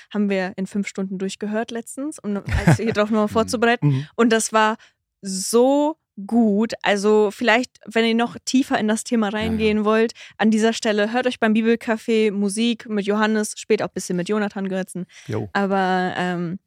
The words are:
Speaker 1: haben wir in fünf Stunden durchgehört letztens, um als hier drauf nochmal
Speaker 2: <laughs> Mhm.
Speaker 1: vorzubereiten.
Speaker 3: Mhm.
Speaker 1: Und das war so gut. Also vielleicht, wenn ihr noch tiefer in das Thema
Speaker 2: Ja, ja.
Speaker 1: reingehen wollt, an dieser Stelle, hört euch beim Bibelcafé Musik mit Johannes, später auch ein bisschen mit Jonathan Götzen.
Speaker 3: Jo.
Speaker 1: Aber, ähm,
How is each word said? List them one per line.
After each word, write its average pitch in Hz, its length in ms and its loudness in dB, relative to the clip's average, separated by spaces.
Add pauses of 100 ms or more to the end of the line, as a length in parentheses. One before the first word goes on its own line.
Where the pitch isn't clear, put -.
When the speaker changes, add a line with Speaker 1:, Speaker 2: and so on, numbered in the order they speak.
(120)
Speaker 1:
haben 208 160 0
wir 190 280 -2
in 190 100 -4
fünf 202 200 -4
Stunden 196 300 -8
durchgehört 208 540 -6
letztens, 262 480 -10
um 202 180 -6 (300)
als 254 100 8
hier 220 160 0
drauf 208 160 0
nochmal 214 160 2
Speaker 2:
<laughs> 208 40 0
Mhm. - 20 -
Speaker 1:
vorzubereiten. 226 580 0
Speaker 3:
Mhm. 139 260 0
Speaker 1:
Und 226 200 2
das 220 180 0
war 220 240 2 (460)
so 247 760 2 (320)
gut. 226 540 2
Also 208 500 4
vielleicht, 240 540 0
wenn 226 180 0
ihr 226 100 2
noch 233 300 -2
tiefer 262 340 0
in 214 80 -2
das 214 160 0
Thema 220 300 -2
Speaker 2:
Ja, 214 80 -4
ja. 220 80 -4
Speaker 1:
reingehen 214 360 0
wollt, 220 280 2 (260)
an 220 140 2
dieser 220 200 2
Stelle, 214 400 0
hört 254 140 0
euch 254 140 -4
beim 220 140 2
Bibelcafé 226 760 0
Musik 202 580 -2
mit 208 160 -2
Johannes, 214 520 0
später - 280 0
auch 180 40 -4
ein - 60 -20
bisschen 185 220 -6
mit 175 120 -2
Jonathan 202 400 -4
Götzen. 185 380 -6 (200)
Speaker 3:
Jo. 110 280 -4
Speaker 1:
Aber, 185 600 0
ähm, 175 500 -4